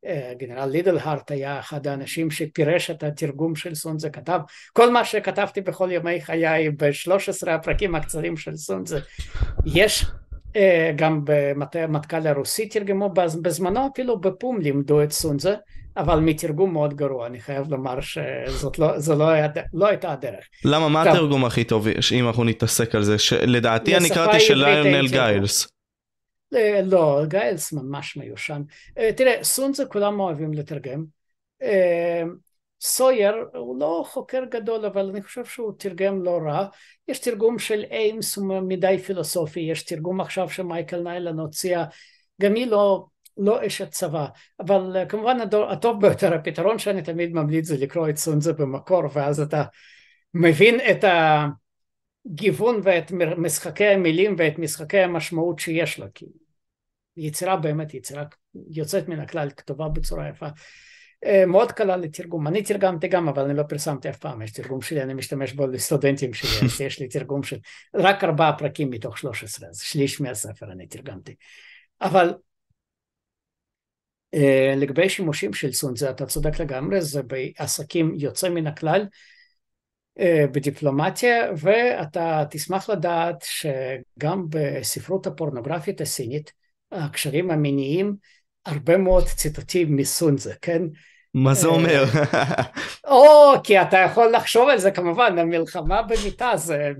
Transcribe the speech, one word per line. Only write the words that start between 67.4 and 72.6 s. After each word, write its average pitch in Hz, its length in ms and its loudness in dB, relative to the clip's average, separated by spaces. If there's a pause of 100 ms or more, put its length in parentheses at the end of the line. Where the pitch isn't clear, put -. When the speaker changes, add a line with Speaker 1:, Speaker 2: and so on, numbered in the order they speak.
Speaker 1:
של 131 140 -10 (380)
רק 196 280 2
ארבעה 156 340 2
פרקים 147 320 -4
מתוך 117 280 -10
שלוש 123 260 -10
עשרה, - 260 -16
אז - 100 -18
שליש 139 420 -2
מהספר 110 500 -8
אני 90 160 -18
תרגמתי. - 480 -16 (640)
אבל, 180 320 4 (2000)